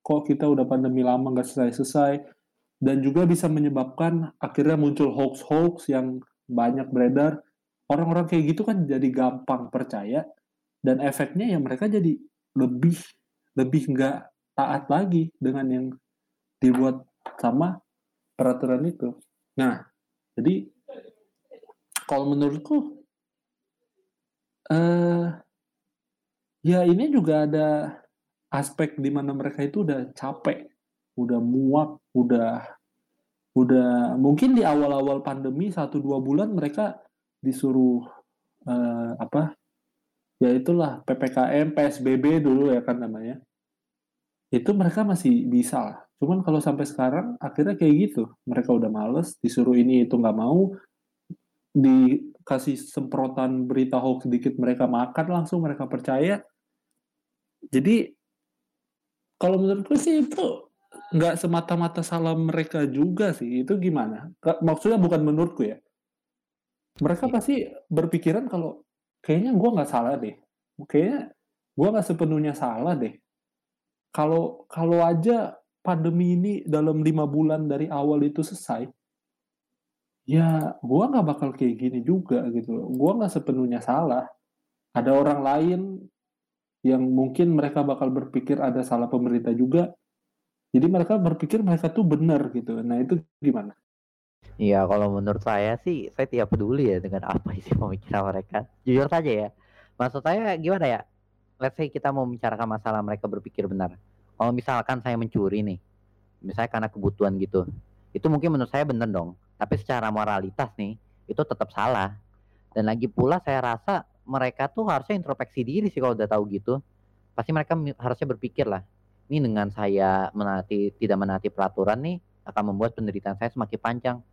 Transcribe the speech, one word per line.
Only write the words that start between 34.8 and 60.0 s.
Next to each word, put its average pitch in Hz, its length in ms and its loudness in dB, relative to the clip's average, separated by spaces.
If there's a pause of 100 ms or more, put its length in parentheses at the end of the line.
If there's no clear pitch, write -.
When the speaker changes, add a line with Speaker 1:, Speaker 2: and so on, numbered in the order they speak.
Speaker 1:
pandemi 135 480 -4
satu 151 320 -4
dua 139 160 -2
bulan 170 400 0
mereka 202 400 -2 (400)
disuruh, 127 640 2 (640)
eh, 117 480 -2
apa, 151 400 -2 (880)
ya 123 160 4
itulah 156 480 0
P 131 80 -2
P 131 160 -2
K 131 80 -2 (160)
M, 151 160 2
P 151 160 -2
S 139 160 -2
B 131 160 2
B 151 240 4
dulu 135 320 4
ya 120 80 2
kan 123 160 -2
namanya. 113 400 -8 (1120)
Itu 127 240 2
mereka 190 320 2
masih 156 400 4
bisa 123 400 0
lah. 104 120 -12 (200)
Cuman 180 240 0
kalau 156 160 2
sampai 143 320 -2
sekarang 151 480 -2
akhirnya 151 400 -2
kayak 165 320 6
gitu. 113 240 -4 (160)
Mereka 123 240 0
udah 113 160 2
males, 113 480 -4
disuruh 123 400 2
ini 123 320 4
itu 120 80 2
nggak 113 160 2
mau. 165 400 2 (1040)
Dikasih 131 960 4
semprotan 131 960 -4
berita 131 320 2
hoax 127 240 -2
sedikit 123 320 0
mereka 123 320 0
makan 127 400 -2
langsung, 175 320 -2
mereka 143 240 -4
percaya. 139 560 -2 (1300)
Jadi 190 480 2 (1200)
kalau 185 240 2
menurutku 196 320 0
sih 302 320 4